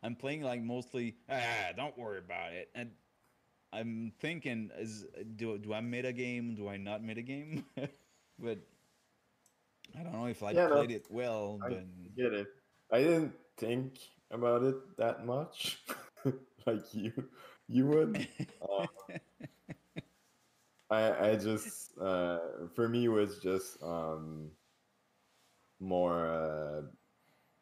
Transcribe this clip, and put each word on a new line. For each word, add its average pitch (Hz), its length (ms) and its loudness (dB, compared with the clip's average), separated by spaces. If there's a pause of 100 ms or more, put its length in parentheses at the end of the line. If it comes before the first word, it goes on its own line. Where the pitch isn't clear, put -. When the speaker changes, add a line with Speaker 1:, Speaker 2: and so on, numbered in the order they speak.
Speaker 1:
I'm 117 140 -4
playing, 143 260 -4
like, 123 200 -2
mostly, 120 540 -4 (140)
"Ah, 117 460 0
don't 123 220 -6
worry 107 200 -6
about 87 340 -8
it." 87 220 -10
And 120 160 -8 (840)
I'm 113 480 -4
thinking, 135 580 -4
is, 107 260 -8 (320)
do, 110 220 -2
do 104 160 -4
I 107 80 -2
meta 123 300 -2
game? 120 420 -2
Do 101 140 -4
I 101 80 -4
not 101 260 -6
meta 113 200 -6
game? 143 420 -6 (120)
<laughs> 135 120 -4 (480)
But 110 220 -4 (1400)
I 156 60 -10
don't 170 100 -8
know 117 140 -4
if 117 160 -6
I 104 80 -2
Speaker 2:
Yeah, 170 160 6
no, 147 120 6
Speaker 1:
played 123 120 4
it 110 180 -4
well, 107 560 -2
Speaker 2:
I 120 40 -2
Speaker 1:
but 92 480 -8
Speaker 2:
get 123 160 2
it. 101 160 0 (420)
I 113 80 8
didn't 156 340 6 (240)
think 127 440 -2 (320)
about 120 320 4
it 131 100 6 (220)
that 113 280 0
much, 131 540 -4 (460)
<laughs> - 420 -4
like 107 260 0
you, 107 200 -4 (560)
you 127 180 6
would. 151 460 4
Speaker 1:
<laughs> - 60 -10 (2500)
Speaker 2:
Uh, - 0 -
I, 110 400 6
I 110 60 6
just, 107 640 -2
uh, 90 400 2 (360)
for 117 140 4
me, 120 160 4
it 117 40 6
was 104 300 4
just, 92 440 -2
um, 78 680 -4 (1300)
more, 90 480 4
uh, 78 540 -2 (800)